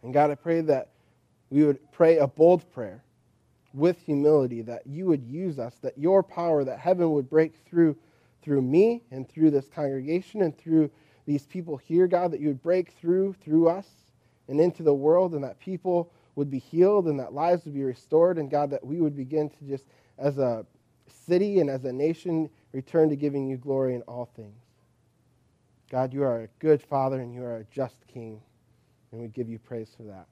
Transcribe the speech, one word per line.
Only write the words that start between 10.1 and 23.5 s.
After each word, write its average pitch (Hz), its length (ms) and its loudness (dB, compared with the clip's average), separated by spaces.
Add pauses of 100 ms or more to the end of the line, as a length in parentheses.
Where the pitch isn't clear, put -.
and 165 160 -2
through 160 320 2 (360)
these 143 200 -4
people 165 320 -10
here, 175 300 2
God, 175 240 0
that 147 80 -8
you 147 80 -4
would 131 160 -4
break 180 280 0
through, 190 420 -2
through 165 360 2
us 190 180 -6 (600)
and 139 120 -4
into 170 220 2
the 151 120 4
world, 165 400 2
and 143 100 -6
that 131 160 -12
people 175 520 -4 (240)
would 143 140 -4
be 135 80 -6
healed 180 500 2
and 143 120 -2
that 113 140 -12
lives 165 320 0
would 147 80 -14
be 139 100 -6
restored, 160 540 2
and 147 120 -6
God, 147 220 0
that 139 120 -6
we 147 160 -8
would 151 160 0
begin 147 340 -4
to 147 160 -20
just, 139 200 -8 (320)
as 139 220 -4
a 117 260 -2 (640)
city 190 320 2
and 147 100 0
as 135 160 -6
a 127 80 -6
nation, 160 560 -2 (220)
return 156 380 2
to 147 60 -2
giving 139 320 -4
you 135 100 -6